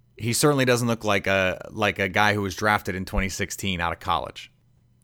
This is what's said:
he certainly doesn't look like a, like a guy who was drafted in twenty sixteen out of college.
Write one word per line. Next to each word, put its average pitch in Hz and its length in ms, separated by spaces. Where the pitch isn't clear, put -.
he 113 160
certainly 143 320
doesn't 120 220
look 113 160
like 101 220
a, 95 440
like 104 280
a 98 120
guy 104 240
who 104 80
was 98 120
drafted 104 400
in 92 120
twenty 95 240
sixteen 92 500
out 85 120
of - 80
college. - 500